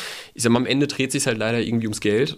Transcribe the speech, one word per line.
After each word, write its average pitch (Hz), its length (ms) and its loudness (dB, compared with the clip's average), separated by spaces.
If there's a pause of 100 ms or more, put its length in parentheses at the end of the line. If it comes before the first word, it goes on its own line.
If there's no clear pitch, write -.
(340)
ich 110 80 -12
sag 117 100 4
mal, 120 80 6
am 127 60 0
Ende 135 220 2
dreht 131 240 -2
sich's 135 160 0
halt 113 100 0
leider 113 240 0
irgendwie 113 240 -2
ums 107 160 -4
Geld 107 360 2